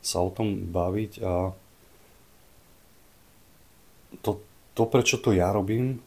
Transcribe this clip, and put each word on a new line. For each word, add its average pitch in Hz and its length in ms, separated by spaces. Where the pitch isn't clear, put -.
sa 90 240
o 92 80
tom 95 400
baviť 95 480
a 92 320
to, 104 160
to, 113 160
prečo 123 320
to 104 160
ja 90 160
robím 113 540